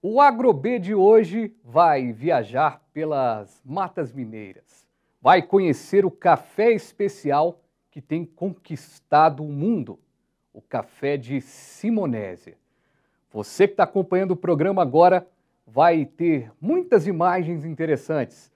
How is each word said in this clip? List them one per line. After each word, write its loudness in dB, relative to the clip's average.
O 0
Agro 4
B -2
de -6
hoje 4
vai 0
viajar -2
pelas -4
Matas -8
Mineiras. -16
Vai 6
conhecer 0
o -2
café 0
especial -4
que -20
tem -8
conquistado -2
o -10
mundo, -4
o -20
café -6
de -6
Simonésia. -6
Você 0
que -6
tá 2
acompanhando -2
o -2
programa -2
agora 2
vai 2
ter -4
muitas 0
imagens -2
interessantes -6